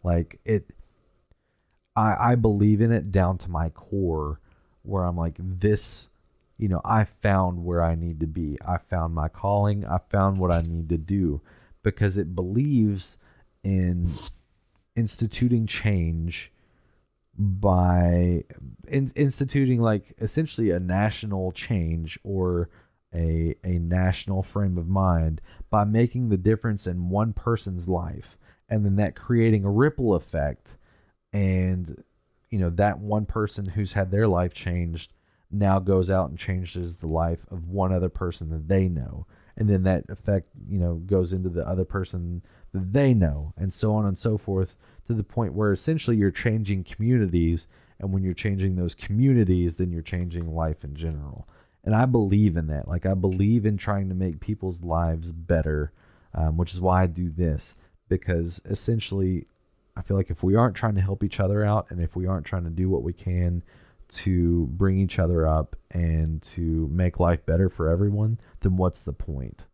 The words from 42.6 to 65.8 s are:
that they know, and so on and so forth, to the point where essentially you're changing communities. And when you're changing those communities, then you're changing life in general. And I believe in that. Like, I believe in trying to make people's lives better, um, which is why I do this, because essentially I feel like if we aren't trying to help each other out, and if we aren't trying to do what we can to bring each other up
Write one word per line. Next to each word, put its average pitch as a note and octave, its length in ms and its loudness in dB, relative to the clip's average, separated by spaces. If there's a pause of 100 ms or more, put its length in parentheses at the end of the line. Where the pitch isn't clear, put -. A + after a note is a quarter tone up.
that F#2+ 220 -4
they C3+ 220 4
know, D2+ 420 2
and F#2+ 160 -4
so G#2+ 220 0
on G#2+ 100 0
and F#2+ 120 -2
so G#2+ 200 -2
forth, F#2+ 380 -2 (320)
to A#2 80 -2
the G#2+ 80 -2
point G2 320 -4
where G#2 160 2
essentially B2 460 0
you're G2+ 120 4
changing G2+ 540 -2
communities. F2+ 840 2 (320)
And F#2+ 140 -4
when F#2+ 80 0
you're F#2 140 -2
changing G2 400 -2
those F2+ 180 -2
communities, G2+ 840 2
then F2+ 140 -2
you're E2 120 -6
changing E2+ 500 -6
life D#2+ 300 -2
in C#2+ 120 -10
general. D2 520 -8 (360)
And G#2+ 120 2
I A2+ 100 4
believe G#2 520 4
in D#2 100 -2
that. D2 200 -4
Like, F2 200 -2
I F#2+ 80 2
believe G2 500 2
in G#2 100 2
trying G2+ 340 -4
to F#2 60 -4
make F2+ 240 -2
people's F#2 440 -6
lives E2 480 -2
better, D#2 600 -2 (440)
um, D#2+ 220 0
which F2 160 -2
is F#2 60 -8
why F#2 220 4
I F#2 60 4
do E2+ 240 -4
this, D#2+ 440 -2 (320)
because F2 640 -2
essentially G2 760 -2 (480)
I F2+ 60 -12
feel G2 160 -2
like F#2+ 140 0
if - 100 -6
we F#2+ 140 4
aren't A#2 200 4
trying G#2+ 200 -2
to F#2 60 2
help G2 220 0
each G2+ 160 -4
other G#2 240 2
out, G#2 280 2
and F2 100 -4
if - 140 -4
we F#2 100 -4
aren't F#2 220 -2
trying F2+ 160 -4
to E2 80 -6
do F2+ 180 0
what D2 140 0
we E2+ 100 -2
can F2 480 -2 (460)
to E2+ 640 2
bring F#2+ 260 2
each F#2+ 220 0
other E2 280 2
up D#2 280 0 (160)